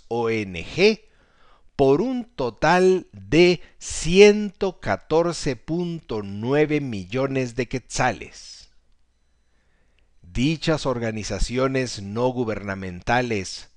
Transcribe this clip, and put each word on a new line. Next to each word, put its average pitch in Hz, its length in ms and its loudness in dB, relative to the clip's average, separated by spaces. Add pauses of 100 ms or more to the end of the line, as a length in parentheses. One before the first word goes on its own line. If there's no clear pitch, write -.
O 117 220 -2
N 98 340 -6
G 208 380 0 (760)
por 139 240 4
un 247 240 -4
total 175 880 2
de 156 500 2 (180)
ciento 202 1000 4
catorce 151 760 -2
punto 165 680 -6
nueve 135 560 0
millones 123 760 -4
de 123 120 -4
quetzales. - 1000 -6 (1500)
Dichas 139 640 -2
organizaciones 117 1160 -4
no 107 260 -2
gubernamentales 104 1500 -4